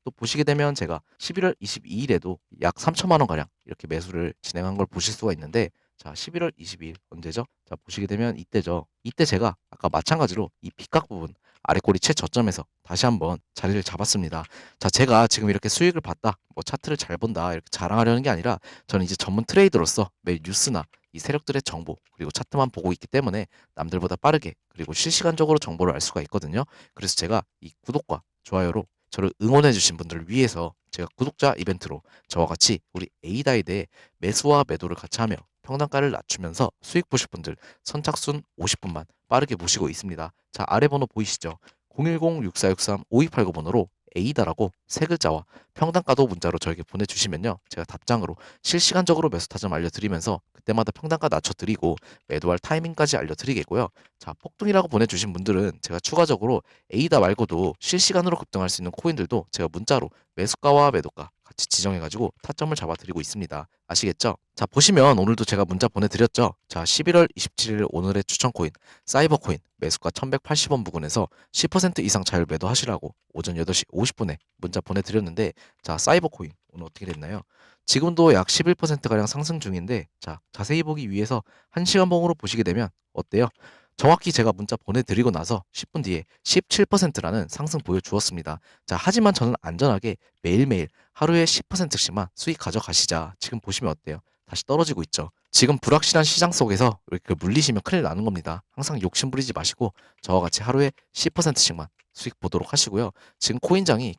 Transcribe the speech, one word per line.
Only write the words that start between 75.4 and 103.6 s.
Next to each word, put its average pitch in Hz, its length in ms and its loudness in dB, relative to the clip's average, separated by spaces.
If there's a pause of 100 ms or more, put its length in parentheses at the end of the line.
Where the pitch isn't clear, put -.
자, 78 140 -6
사이버 165 320 2
코인 78 240 -14 (200)
오늘 85 140 -16
어떻게 95 200 -18
됐나요? 85 360 -10 (440)
지금도 165 480 6
약 92 160 2
십일 175 240 2
퍼센트 151 340 -2
가량 107 180 2
상승 151 320 -4
중인데 95 500 -6 (120)
자, - 200 -12 (120)
자세히 151 300 -2
보기 151 280 -6
위해서 107 320 0 (280)
한 175 140 -4
시간 185 240 4
봉으로 170 260 2
보시게 113 280 -2
되면 95 280 0 (240)
어때요? 113 340 0 (500)
정확히 165 340 6
제가 117 200 4
문자 104 240 -6
보내드리고 113 560 0
나서 90 400 -2
십 - 180 -12
분 156 120 -4
뒤에 87 220 -4 (200)
십칠 - 420 2
퍼센트라는 113 600 0
상승 151 320 -6
보여주었습니다. 90 800 -4 (260)
자, 92 100 -4
하지만 208 380 4
저는 123 260 2
안전하게 98 560 0 (260)
매일매일 95 460 2 (240)
하루에 165 340 2
십 - 220 0
퍼센트씩만 123 640 -2
수익 - 240 -6
가져가시자. 87 800 -2
지금 - 180 -6
보시면 - 320 -4
어때요? 76 300 -8 (260)
다시 - 180 -8
떨어지고 147 380 0
있죠. 78 280 -6 (200)
지금 127 280 6
불확실한 156 460 4
시장 175 280 4
속에서 117 480 4 (100)
이렇게 - 240 -4
물리시면 104 480 2
큰일 180 200 0
나는 92 220 -2
겁니다. 87 460 -4
항상 135 320 -6
욕심 92 280 -2
부리지 131 220 -2
마시고 - 400 -2 (300)
저와 90 200 4
같이 87 200 -2
하루에 135 300 2 (200)
십 - 220 -2
퍼센트씩만 85 540 0 (240)
수익 - 260 -12
보도록 87 340 -4
하시고요. 110 380 0 (300)
지금 - 180 -2
코인장이 131 600 0